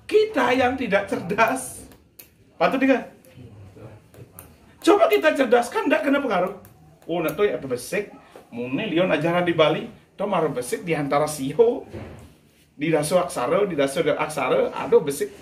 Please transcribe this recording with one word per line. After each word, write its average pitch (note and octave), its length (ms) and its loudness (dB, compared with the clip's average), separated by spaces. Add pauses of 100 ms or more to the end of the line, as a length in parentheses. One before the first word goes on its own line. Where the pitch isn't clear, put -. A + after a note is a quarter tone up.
kita D#4 480 2
yang C4 240 2
tidak G3+ 320 0
cerdas. A3 800 -2 (720)
Patut F3+ 160 2
tidak? C4 400 0 (1700)
Coba G4+ 280 6
kita D#4+ 240 2
cerdaskan, C4 560 0
nggak D#4 120 0
kena C#4+ 200 2
pengaruh. F#3+ 320 -2 (520)
Oh, E3+ 120 -2
nah D#3 120 -2
tuh G3+ 160 0
ya, D#3+ 120 -2
besik. C#3 520 -6 (400)
Mune B2 360 -6
lion F3 240 0
ajaran E3+ 320 0
di E3+ 80 0
Bali, D#3+ 320 2 (320)
to - 120 -6
maru E3 240 0
besik B2+ 360 -6
di D#3+ 80 -2
antara D3 320 0
sio. A3+ 600 0 (880)
Di D3 140 -4
daso D#3 280 2
aksara, D3 480 0
di F3 120 -6
daso C#3+ 240 0
dan D3 160 2
aksara, C3+ 560 0
aduh C3+ 280 2
besik C#3+ 280 -6 (100)